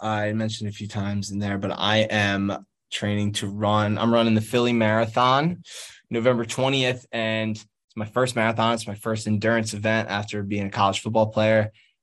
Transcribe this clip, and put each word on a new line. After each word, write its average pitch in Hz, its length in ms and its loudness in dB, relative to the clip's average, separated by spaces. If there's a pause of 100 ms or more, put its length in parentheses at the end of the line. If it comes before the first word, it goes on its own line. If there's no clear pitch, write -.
I 107 320 -2
mentioned 110 360 -4
a 101 40 -8
few 104 140 -10
times 101 420 -4
in 98 80 -6
there, 101 220 -2
but 98 120 -4
I 104 280 0
am 101 640 0 (260)
training 104 420 -2
to 104 140 -4
run. 104 500 2
I'm 117 160 2
running 113 200 4
the 107 80 4
Philly 120 320 0
Marathon 123 880 2 (460)
November 117 360 2
twentieth, 127 640 -2
and 110 440 -2
it's - 400 -20
my 110 100 -6
first 123 300 0
marathon. 113 380 2
It's 113 140 -6
my 101 80 -8
first 107 300 -6
endurance 110 480 0
event 110 360 0
after 104 340 -6
being 101 240 -4
a 98 40 -8
college 98 300 2
football 110 260 2
player, 110 440 2 (320)